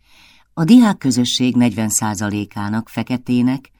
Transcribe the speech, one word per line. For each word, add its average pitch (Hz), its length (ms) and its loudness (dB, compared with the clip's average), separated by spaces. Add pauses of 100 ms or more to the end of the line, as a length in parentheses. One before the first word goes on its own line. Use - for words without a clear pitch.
(540)
A 165 100 -4
diákközösség 135 920 2
negyven 110 340 0
százalékának 104 1000 -6
feketének, 123 920 -4